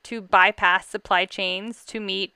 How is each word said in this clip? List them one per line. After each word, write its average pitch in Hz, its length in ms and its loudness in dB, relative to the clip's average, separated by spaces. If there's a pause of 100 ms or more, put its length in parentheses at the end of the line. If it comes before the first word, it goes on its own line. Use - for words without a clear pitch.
to 233 160 -10
bypass 190 640 2
supply 185 380 -2
chains 196 600 -8
to - 140 -12
meet 196 380 -6